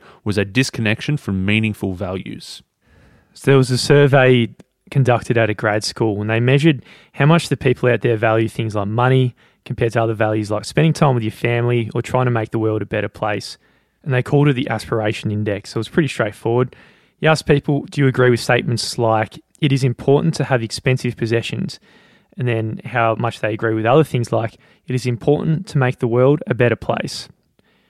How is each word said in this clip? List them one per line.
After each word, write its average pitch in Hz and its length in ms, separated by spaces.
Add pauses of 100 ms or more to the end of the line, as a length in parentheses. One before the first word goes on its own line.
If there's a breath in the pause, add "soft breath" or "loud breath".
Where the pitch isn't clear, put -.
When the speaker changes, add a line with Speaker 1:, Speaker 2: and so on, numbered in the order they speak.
(240 loud breath)
Speaker 1:
was 104 160
a 98 60
disconnection 113 720
from 95 280
meaningful 104 480
values. 95 720 (720 soft breath)
Speaker 2:
So - 180
there 135 60
was 127 120
a 127 80
survey 131 680 (440)
conducted 123 460
at 113 120
a 107 60
grad 107 280
school, 104 380
and 107 80
they 113 100
measured 135 460 (280 loud breath)
how 139 120
much 160 240
the 143 80
people 123 320
out 117 120
there 120 140
value 113 320
things 110 280
like 101 120
money 127 480 (300 soft breath)
compared 117 280
to 117 80
other 113 120
values 107 380
like 104 140
spending 156 280
time 139 220
with 113 80
your 107 80
family 120 640
or 117 60
trying 127 240
to 123 60
make 110 200
the 113 80
world 110 220
a 104 40
better 104 240
place. 107 480 (460)
And 135 100
they 127 80
called 147 280
it 135 40
the 123 160
aspiration 107 600
index. 104 400
So - 60
it - 20
was 110 100
pretty 156 200
straightforward. 117 640 (440 soft breath)
You 151 100
asked 156 180
people, 147 420
"Do 143 120
you 139 60
agree 123 220
with 120 100
statements 123 600
like, 110 400 (220)
'It 143 100
is 135 120
important 139 520
to 143 80
have 123 180
expensive 123 560
possessions'?" - 600 (580 soft breath)
And 123 100
then 113 380
how 113 300
much 117 240
they 107 140
agree 113 200
with 110 140
other 147 160
things 120 280
like, 113 260 (280 soft breath)
"It - 80
is 127 140
important 147 600
to - 120
make 127 200
the 123 80
world 127 380
a - 80
better 113 220
place." - 540 (600)